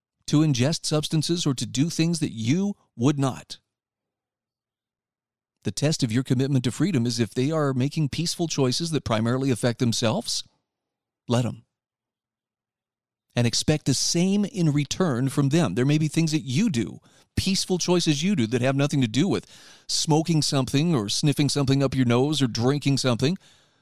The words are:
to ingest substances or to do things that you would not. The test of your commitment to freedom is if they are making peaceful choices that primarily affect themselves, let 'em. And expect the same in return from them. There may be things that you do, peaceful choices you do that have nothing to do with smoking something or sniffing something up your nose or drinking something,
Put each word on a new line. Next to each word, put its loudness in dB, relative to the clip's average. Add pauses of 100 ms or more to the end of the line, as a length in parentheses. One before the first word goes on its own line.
(280)
to 4
ingest 0
substances -2
or 2
to -4
do -2
things 0
that -2
you -2 (200)
would 2
not. -4 (2000)
The -4
test -2
of -2
your 0
commitment 0
to 0
freedom 0
is -2
if -2
they 0
are 0
making -2
peaceful -4
choices -2
that -2
primarily 0
affect -2
themselves, -2 (840)
let 2
'em. -8 (1700)
And 2
expect 0
the 2
same 0
in 0
return 0
from 0
them. 2
There 0
may 4
be 2
things 0
that -2
you 0
do, -4 (360)
peaceful 0
choices 0
you 2
do 2
that -2
have 0
nothing 0
to 4
do 0
with -2 (400)
smoking 2
something 0
or 0
sniffing 2
something 2
up 0
your 2
nose 2
or 4
drinking 0
something, 0 (440)